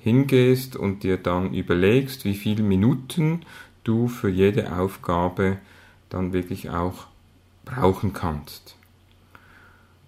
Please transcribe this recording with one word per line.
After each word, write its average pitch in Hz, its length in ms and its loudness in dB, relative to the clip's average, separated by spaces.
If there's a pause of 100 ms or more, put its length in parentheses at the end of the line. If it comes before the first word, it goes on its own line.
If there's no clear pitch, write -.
hingehst 127 760 4
und 98 280 -4
dir 92 160 0
dann 90 340 -2
überlegst, 95 720 0
wie 104 100 0
viele 107 280 -2
Minuten 135 800 2 (420)
du 117 240 0
für 117 220 -2
jede 95 440 2
Aufgabe 92 840 -2 (500)
dann 92 240 -4
wirklich - 380 -6
auch 87 380 -4 (580)
brauchen 92 480 0
kannst. - 640 -8 (1300)